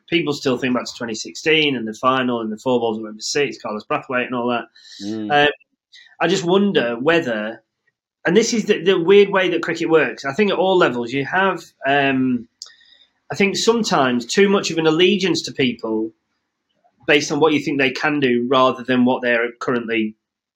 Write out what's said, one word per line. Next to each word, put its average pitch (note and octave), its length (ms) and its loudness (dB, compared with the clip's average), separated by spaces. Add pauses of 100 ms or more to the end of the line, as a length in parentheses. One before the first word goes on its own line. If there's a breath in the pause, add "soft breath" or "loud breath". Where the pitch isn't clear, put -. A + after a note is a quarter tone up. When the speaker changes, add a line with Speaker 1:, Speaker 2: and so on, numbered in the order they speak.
Speaker 1:
people D#3+ 260 -2
still B2+ 240 -2
think B2 180 -2
back A2 100 -4
to - 100 -14
twenty A2+ 200 -8
sixteen D3+ 600 0
and A2+ 120 -6
the G#2+ 120 -10
final B2+ 420 0
and A2 100 -6
the G#2+ 60 -8
four B2+ 220 0
balls A2+ 180 -2
that A2 60 -10
went G#2+ 140 -14
for G#2+ 40 -18
six, - 380 -2
Carlos G#2+ 260 -8
Brathwaite C3 420 -4
and B2 80 -6
all A#2+ 140 -2
that. A#2+ 160 -2 (380 loud breath)
Speaker 2:
Mm. A2 440 0
Speaker 1:
Um, D3 40 0 (720 loud breath)
I E3+ 60 0
just E3 180 -2
wonder E3+ 500 2
whether, A#2+ 680 -2 (640)
and E3+ 120 4
this A3+ 160 2
is A3 120 -2
the, G3+ 160 0
the F3+ 180 2
weird G3 300 6
way F#3 200 0
that E3+ 140 -2
cricket D#3+ 260 -4
works. C#3+ 360 2
I E3+ 80 -4
think G#3 180 2
at E3+ 60 -2
all F#3+ 200 2
levels B2 340 0
you C#3 140 -2
have, F3+ 380 -2 (220)
um, C3 640 0 (840 loud breath)
I D3+ 40 -10
think G3 220 0
sometimes D3 680 2
too G3+ 220 4
much G3 240 0
of D#3+ 60 -6
an D#3+ 100 2
allegiance F3+ 560 2
to C3+ 80 -10
people A2+ 600 -4 (960)
based D3 240 0
on D3+ 80 -2
what D#3+ 120 4
you D3 100 0
think C#3+ 180 -4
they C3 120 0
can D3 280 -2
do A#2+ 300 0
rather C3 340 2
than B2 220 2
what B2 160 0
they're A#2+ 380 0
currently, A2+ 560 -2 (400)